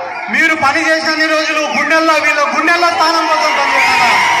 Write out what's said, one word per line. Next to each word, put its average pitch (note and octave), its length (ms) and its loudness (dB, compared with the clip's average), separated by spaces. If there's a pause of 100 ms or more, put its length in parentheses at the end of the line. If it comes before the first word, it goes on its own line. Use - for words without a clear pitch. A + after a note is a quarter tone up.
(300)
మీరు D#4+ 240 2
పని D#4 340 0
చేసేన్ని D#4+ 380 0
రోజులు D#4 340 -2
గుండెల్లో, D#4 540 0
వీళ్ళ D4+ 260 0
గుండెల్లో E4+ 500 2
స్థానం E4 360 0
కోసం D#4 260 0
పనిచేయాలన్నా. - 880 0